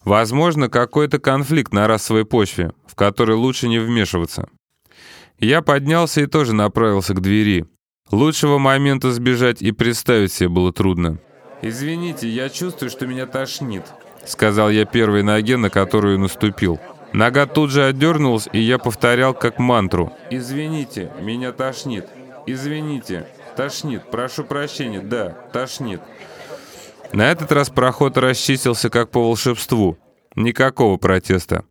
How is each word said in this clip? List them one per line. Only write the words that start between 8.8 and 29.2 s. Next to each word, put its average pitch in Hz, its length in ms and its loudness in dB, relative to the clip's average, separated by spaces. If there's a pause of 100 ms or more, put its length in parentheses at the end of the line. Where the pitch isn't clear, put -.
сбежать 120 500 0
и 113 120 0
представить 113 600 0
себе 92 160 0
было 90 240 2
трудно. 85 460 0 (420)
"Извините, 143 680 -8
я 127 200 -4
чувствую, 151 400 -8
что 127 180 -8
меня 127 200 -8
тошнит", 131 580 -8 (400)
сказал 107 460 2
я 107 160 4
первой 104 360 2
ноге, 107 340 2
на 110 120 0
которую 98 500 2
наступил. 95 600 0 (380)
Нога 123 300 4
тут 143 240 0
же 139 160 2
отдернулась, 135 680 2
и 104 80 0
я 120 160 2
повторял 120 560 2
как 120 260 -4
мантру: 98 540 0 (160)
"Извините, 131 920 -8
меня 120 320 -6
тошнит. 131 560 -8 (400)
Извините, 139 800 -8 (300)
тошнит. 139 540 -6
Прошу 127 340 -6
прощения, 139 560 -8
да, 101 300 -6 (200)
тошнит". 120 520 -8 (1120)
На 110 160 4
этот 160 220 -2
раз 143 180 2
проход 131 480 2
расчистился 127 720 0
как 117 200 0
по 120 100 0